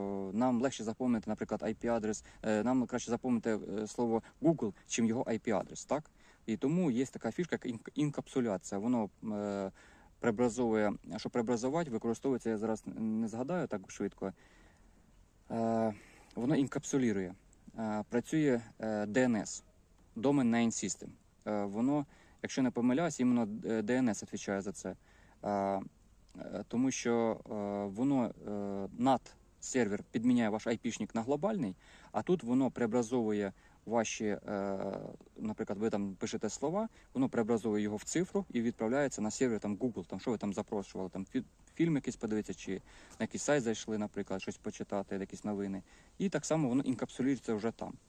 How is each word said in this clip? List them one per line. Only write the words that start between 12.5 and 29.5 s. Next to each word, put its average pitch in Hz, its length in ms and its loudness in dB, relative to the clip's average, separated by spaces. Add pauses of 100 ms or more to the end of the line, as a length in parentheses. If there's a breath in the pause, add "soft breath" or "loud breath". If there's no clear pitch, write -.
я 110 80 0
зараз 110 240 0 (140)
не 110 320 0
згадаю 135 380 -2
так 95 240 -6
швидко, 98 420 -4 (1160 soft breath)
е, 113 440 2 (400 loud breath)
воно 123 220 0
інкапсулює. 120 800 0 (440)
Е, 107 300 -2
працює, 127 520 2 (180)
е, 110 80 -4 (200)
D 104 100 0
N 123 200 6
S, - 260 -6 (540)
Domain 127 340 4
Name 117 340 2
System. - 240 -6 (380)
Е, 104 180 0
воно, 127 420 0 (360 soft breath)
якщо - 200 -2
не 127 80 4
помиляюсь, 127 500 2
іменно, 123 220 4
е, 107 400 -2
D 104 80 -2
N 127 180 4
S 101 140 -2
відповідає 98 400 -2
за 98 100 -4
це. - 240 -8 (460 soft breath)
Е, 101 80 -2
е, - 1160 -4
тому 127 220 2
що, 117 500 2 (100)
е, 113 40 -4 (420)
воно, 131 300 2
е, 101 640 -4 (100)
над 127 220 4 (400)